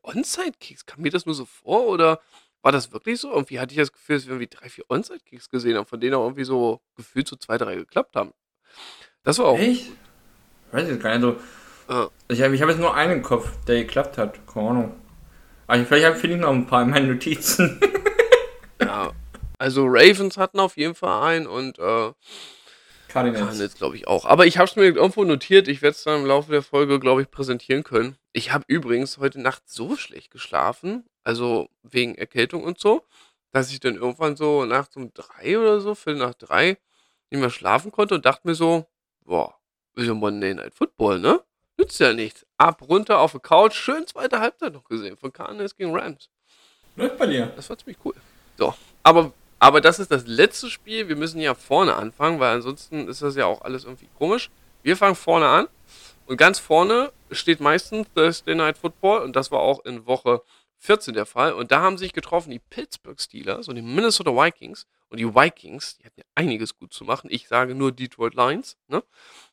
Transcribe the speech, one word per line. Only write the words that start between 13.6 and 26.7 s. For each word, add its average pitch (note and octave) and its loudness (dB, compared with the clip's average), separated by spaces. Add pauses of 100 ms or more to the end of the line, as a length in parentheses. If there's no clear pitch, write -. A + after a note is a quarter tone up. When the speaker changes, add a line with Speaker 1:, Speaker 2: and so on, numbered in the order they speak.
Speaker 2:
der A#2+ 2
geklappt - -4
hat. G#2 -6
Keine G#2+ -4
Ahnung. A#2 -4 (680)
Aber A#2+ 2
vielleicht D3 4
hab, E3 4
finde E3+ -2
ich E3+ -4
noch D3+ 2
ein B2 0
paar B2 2
in A#2+ 2
meinen C#3 2
Notizen. - -2
<laughs> G4 2 (920)
Speaker 1:
Ja. G2+ -2 (460)
Also C3+ 0
Ravens F#3 6
hatten G3 -2
auf F#3+ 0
jeden D#3 -4
Fall G#2+ -4
einen E3 0
und, B2+ -8
äh, A2 -2 (960)
Speaker 2:
Cardinals. A#2+ 0
Speaker 1:
Cardinals, G#2 -6
glaub - -6
ich, - -12
auch. F2+ 0
Aber F3 8
ich F3 2
hab's F#3 2
mir G3+ 6
irgendwo F#3+ 4
notiert. F#3 4
Ich C#3 -4
werd's D3 0
dann D3+ -2
im C3+ -4
Laufe C#3+ 0
der D3 0
Folge, C#3 0